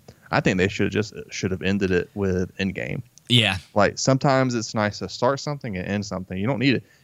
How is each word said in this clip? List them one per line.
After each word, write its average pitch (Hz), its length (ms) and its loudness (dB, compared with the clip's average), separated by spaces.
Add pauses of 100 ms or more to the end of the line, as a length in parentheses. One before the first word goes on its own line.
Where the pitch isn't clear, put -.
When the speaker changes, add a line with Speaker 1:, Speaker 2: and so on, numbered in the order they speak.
(320)
Speaker 1:
I 123 80 2
think 127 180 2
they 92 100 4
should 101 240 0
just, 101 220 -4 (160)
should - 220 -4
have 92 100 -4
ended 95 300 0
it 87 240 2
with 92 420 -2
Endgame. 71 460 -4 (260)
Speaker 2:
Yeah. 107 280 4 (180)
Speaker 1:
Like, 101 240 4
sometimes 131 560 2
it's 110 180 -4
nice 104 260 0
to 95 100 -8
start 135 300 0
something 135 380 -8
and 92 100 -6
end 101 180 -2
something. 92 320 -8
You 98 100 -2
don't 127 120 -2
need 127 160 2
it. - 80 -4 (200)